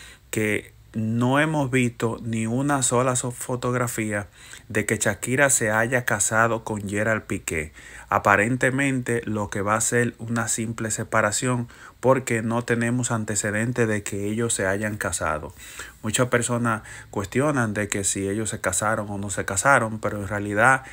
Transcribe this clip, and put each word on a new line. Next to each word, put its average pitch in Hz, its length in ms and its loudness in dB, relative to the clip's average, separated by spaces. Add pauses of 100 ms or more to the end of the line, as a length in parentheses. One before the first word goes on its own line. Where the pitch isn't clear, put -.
(320)
que 107 420 -2 (200)
no 117 460 2
hemos 151 320 0
visto 120 520 0
ni 113 220 -2
una 135 380 0
sola 127 320 2
so-, 127 160 -4
fotografía 120 960 -2 (400)
de 107 180 0
que 110 120 2
Shakira 131 520 2
se 110 220 2
haya 120 340 2
casado 113 580 2
con 101 240 -4
Gerard 107 360 0
Piqué. 82 480 -4 (380)
Aparentemente 123 1160 2
lo 104 240 -2
que 104 120 -4
va 104 140 2
a 117 60 2
ser 120 380 2
una 117 280 -2
simple 110 440 -4
separación 113 760 0 (320)
porque 123 440 2
no 117 200 0
tenemos 120 480 0
antecedentes 113 760 0
de 107 160 0
que 101 240 -4
ellos 113 260 0
se 98 140 0
hayan 107 300 -2
casado. 78 560 -4 (500)
Muchas 110 240 2
personas 117 560 0 (260)
cuestionan 120 640 0
de 104 140 -2
que 101 160 -2
si 98 240 -2
ellos 110 240 -2
se 117 100 -8
casaron 107 480 0
o 101 80 -6
no 101 140 -6
se 98 140 -4
casaron, 113 540 2
pero 104 200 -4
en 101 80 -6
realidad 104 640 4